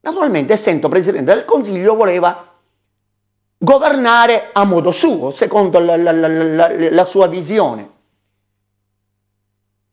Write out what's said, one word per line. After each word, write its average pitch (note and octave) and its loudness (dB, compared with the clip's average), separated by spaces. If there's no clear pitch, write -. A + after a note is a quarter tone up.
naturalmente, D4 -2
essendo E3+ -2
presidente F3 0
del B3 0
Consiglio, G3+ 0
voleva F3+ -2
governare B3 2
a G3+ 2
modo F3 0
suo, E3 -2
secondo F#3 0
la, E3+ 2
la, E3+ 0
la, D#3+ 0
la, D#3+ 0
la E3+ 2
sua F#3 2
visione. D#3+ -4